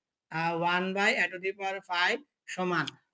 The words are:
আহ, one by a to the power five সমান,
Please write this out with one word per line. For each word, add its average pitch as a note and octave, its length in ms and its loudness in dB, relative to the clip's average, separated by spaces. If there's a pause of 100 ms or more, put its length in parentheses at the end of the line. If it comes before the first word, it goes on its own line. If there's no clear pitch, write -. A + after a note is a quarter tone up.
(320)
আহ, E3 200 0 (220)
one F#3 120 2 (100)
by G#3 140 4 (120)
a - 80 4
to F#3 140 -10
the F#3+ 160 0
power F#3+ 200 -4 (120)
five F#3 260 2 (360)
সমান, F3 320 0 (280)